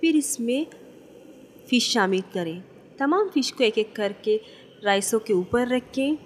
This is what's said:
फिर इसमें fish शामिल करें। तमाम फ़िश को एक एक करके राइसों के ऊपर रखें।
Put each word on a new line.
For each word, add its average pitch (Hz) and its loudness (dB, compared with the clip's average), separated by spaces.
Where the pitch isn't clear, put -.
फिर 320 2
इसमें 269 -2
fish 247 2
शामिल 190 2
करें। 175 -6
तमाम 359 2
फ़िश 269 -2
को - -2
एक 220 2
एक 214 -2
करके 208 -2
राइसों 202 2
के 214 -2
ऊपर 214 0
रखें। 262 -2